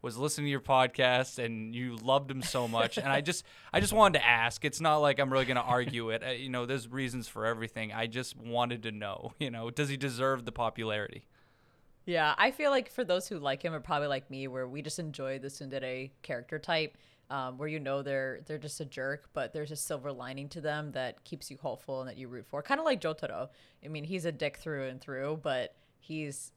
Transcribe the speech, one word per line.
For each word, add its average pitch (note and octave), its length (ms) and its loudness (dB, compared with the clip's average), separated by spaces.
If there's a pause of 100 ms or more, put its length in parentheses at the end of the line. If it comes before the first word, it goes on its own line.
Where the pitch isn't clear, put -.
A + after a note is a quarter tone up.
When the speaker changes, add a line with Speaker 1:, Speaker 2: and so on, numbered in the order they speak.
Speaker 1:
was A#2 160 -8
listening D3 300 0
to C#3+ 40 0
your C#3 80 0
podcast, B2+ 840 4
and A2+ 320 -4
you B2 220 -4
loved C3+ 340 4
him C3 100 -4
so B2 260 0
much. A2+ 300 2
And D#3+ 100 0
I C#3 140 4
Speaker 2:
<laughs> C#3 80 -2
Speaker 1:
just, - 160 -2 (260)
I - 80 4
just G3 140 2
wanted G3 260 10
to B2 60 4
ask. A#2 400 6
It's D3 160 0
not D#3 160 6
like C#3+ 220 6
I'm C3+ 120 4
really C3 140 6
gonna B2 160 4
argue B2 480 2
it. A2+ 140 0
Uh, B2+ 80 -4
you B2+ 180 -4
know, B2 160 0
there's B2 240 -2
reasons B2 380 -4
for A2 180 -4
everything. A2+ 480 -2
I A2+ 140 -2
just B2 300 -6
wanted A#2 460 0
to A2+ 80 -4
know, G#2 440 -6
<laughs> - 40 -20
you C3+ 120 -2
know, A2+ 180 -6
does C#3+ 200 0
he C#3 80 -2
deserve C3 480 0
the A#2 60 -6
popularity? A2 760 -4 (800)
Speaker 2:
Yeah, D#3+ 320 4
I A#3+ 140 6
feel C#4+ 200 2
like C4+ 180 2
for - 140 -4
those F3+ 240 0
who G3 120 -6
like C#3 220 0
him E3 120 -2
are D#3 60 -4
probably D3 280 0
like C3+ 240 -2
me, C3+ 160 -6
where B2+ 200 -4
we C#3 140 -8
just D3+ 180 -6
enjoy C#3 400 -4
the C3+ 80 -8
tsundere C3+ 640 -6 (100)
character B2+ 360 -6
type, D#3 400 0 (340)
um, B2+ 280 -4
where, D3 100 -4
you D#3 100 -4
know, C#3 220 0
they're, C3+ 460 -2
they're D3+ 100 -4
just D3 240 -10
a D3+ 40 -4
jerk, C#3 480 -6
but C3 200 -4
there's D3+ 180 -4
a D#3 40 -8
silver C#3+ 360 -4
lining C3+ 380 -8
to E3 120 -10
them D3+ 320 -2
that B2+ 300 -4
keeps - 280 -12
you C3 100 -14
hopeful C3 400 -4
and C3 80 -8
that - 80 -12
you B2+ 100 -12
root A#2 200 -12
for. D3 160 -6
Kinda C#4 180 0
like C#4 200 2
Jotaro. D#3 480 -4 (340)
I - 40 -12
mean, D3+ 160 -8
he's E3+ 220 -4
a E3+ 60 0
dick D3 260 -4
through C#3 300 -4
and C3 120 -8
through, C#3 440 -4
but B2+ 320 -2 (240)
he's D3+ 580 -8